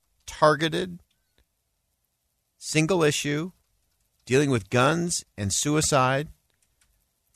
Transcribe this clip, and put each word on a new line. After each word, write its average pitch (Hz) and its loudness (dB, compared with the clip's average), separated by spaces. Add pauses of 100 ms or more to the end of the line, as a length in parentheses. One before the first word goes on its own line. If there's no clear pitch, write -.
(260)
targeted, 165 0 (1600)
single 160 0
issue, 151 -2 (720)
dealing 139 2
with 113 -2
guns 160 0 (120)
and 98 -4
suicide. 147 0 (1080)